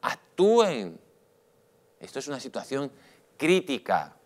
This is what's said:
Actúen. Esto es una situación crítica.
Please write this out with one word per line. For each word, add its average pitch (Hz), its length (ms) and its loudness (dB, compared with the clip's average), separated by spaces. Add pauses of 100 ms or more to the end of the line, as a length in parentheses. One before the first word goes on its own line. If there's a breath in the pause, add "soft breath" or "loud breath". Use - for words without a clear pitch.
Actúen. 180 960 2 (960)
Esto - 200 -12
es 139 100 -10
una 139 120 -8
situación 135 520 -8 (460 soft breath)
crítica. 135 880 0